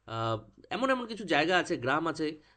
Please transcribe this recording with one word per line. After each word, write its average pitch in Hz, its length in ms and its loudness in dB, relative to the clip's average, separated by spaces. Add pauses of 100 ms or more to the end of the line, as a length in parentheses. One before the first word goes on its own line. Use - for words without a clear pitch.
আহ, 113 540 -4 (100)
এমন 262 200 0
এমন 247 160 0
কিছু 220 180 -8
জায়গা 160 340 4
আছে, 170 180 0
গ্রাম 135 300 0
আছে, 156 340 -2 (160)